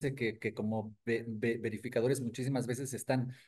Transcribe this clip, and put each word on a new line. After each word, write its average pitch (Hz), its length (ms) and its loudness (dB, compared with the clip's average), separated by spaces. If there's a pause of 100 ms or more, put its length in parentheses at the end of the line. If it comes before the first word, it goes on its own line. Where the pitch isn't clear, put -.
(160)
que, 110 240 0
que 110 140 -2
como 110 420 -2 (100)
ve-, 117 220 2
ve-, 117 300 0
verificadores 117 640 2
muchísimas 127 460 0
veces 127 260 -4
están 127 400 2 (140)